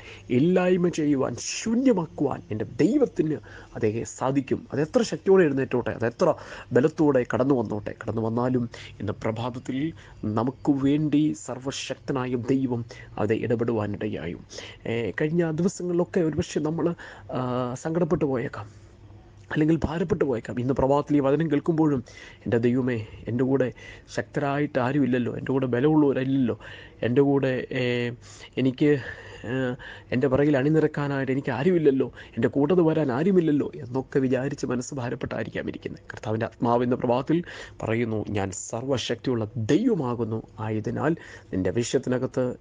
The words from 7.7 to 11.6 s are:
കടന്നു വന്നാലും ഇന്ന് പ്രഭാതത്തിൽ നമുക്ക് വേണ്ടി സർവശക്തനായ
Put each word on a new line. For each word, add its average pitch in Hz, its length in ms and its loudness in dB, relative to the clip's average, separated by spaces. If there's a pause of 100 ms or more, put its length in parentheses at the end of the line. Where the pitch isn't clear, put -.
കടന്നു 113 200 -4
വന്നാലും 120 420 0 (360)
ഇന്ന് 98 120 -4
പ്രഭാതത്തിൽ 120 640 -6 (460)
നമുക്ക് 113 460 -2
വേണ്ടി 143 520 2 (100)
സർവശക്തനായ 127 1000 -6 (160)